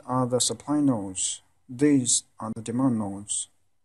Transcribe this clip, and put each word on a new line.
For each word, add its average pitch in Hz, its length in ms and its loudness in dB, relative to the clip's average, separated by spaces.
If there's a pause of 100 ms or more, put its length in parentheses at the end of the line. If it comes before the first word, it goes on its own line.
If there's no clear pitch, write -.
are 127 180 0
the 123 160 0
supply - 380 -2
nodes, 104 640 0 (260)
these 131 540 2 (160)
are 110 160 -8
the 113 80 -12
demand 120 340 0
nodes. 101 520 -6 (360)